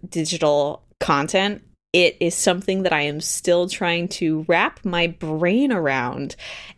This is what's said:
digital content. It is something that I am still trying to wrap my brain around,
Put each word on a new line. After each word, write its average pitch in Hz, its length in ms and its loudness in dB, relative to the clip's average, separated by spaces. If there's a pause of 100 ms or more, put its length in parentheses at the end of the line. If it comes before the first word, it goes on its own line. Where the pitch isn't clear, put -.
digital 156 760 0 (160)
content. 190 640 0 (280)
It 175 280 4
is 170 160 0
something 190 480 0
that 170 100 2
I 151 80 2
am 147 180 -2
still 175 480 0
trying 170 420 -2
to 156 380 -2
wrap 185 380 0
my 170 220 0
brain 175 640 0
around, 135 640 -2 (420)